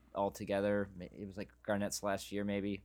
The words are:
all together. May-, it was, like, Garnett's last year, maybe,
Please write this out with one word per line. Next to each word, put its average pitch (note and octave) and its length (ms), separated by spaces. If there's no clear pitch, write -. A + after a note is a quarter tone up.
all G2+ 160
together. G2+ 580
May-, F2+ 200
it G2+ 80
was, F#2+ 100
like, G2+ 140
Garnett's G2+ 380
last G2 300
year, G2+ 120
maybe, G2+ 400